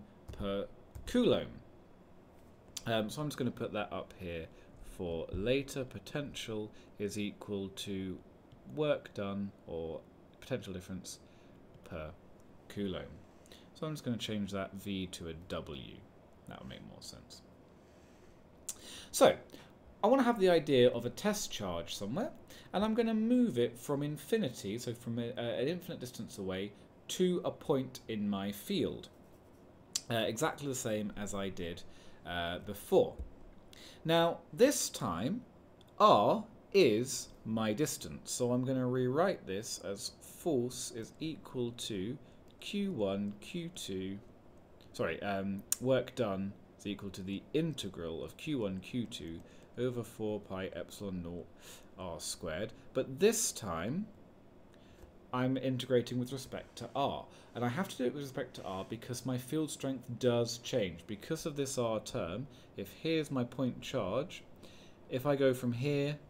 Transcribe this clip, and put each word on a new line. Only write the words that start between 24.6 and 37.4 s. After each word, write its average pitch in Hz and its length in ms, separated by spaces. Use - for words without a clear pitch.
so 113 160
from 117 260
a, 117 160
a, 113 260
an 131 60
infinite 170 320
distance - 380
away, 95 340
to 180 340
a 139 80
point 131 560
in 104 220
my 101 240
field. 101 560
Uh, 117 60
exactly 113 520
the 127 80
same 107 420
as 101 180
I 98 140
did, 87 340
uh, 87 340
before. - 540
Now, 165 320
this 254 340
time, 117 540
R 175 460
is 127 540